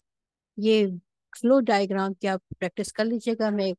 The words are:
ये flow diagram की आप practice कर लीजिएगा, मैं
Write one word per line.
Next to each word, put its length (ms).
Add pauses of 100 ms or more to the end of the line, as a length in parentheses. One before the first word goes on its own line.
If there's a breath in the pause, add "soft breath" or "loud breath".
(600)
ये 280 (520)
flow 200
diagram 540
की 140
आप 140 (180)
practice 320
कर 140
लीजिएगा, 460
मैं 280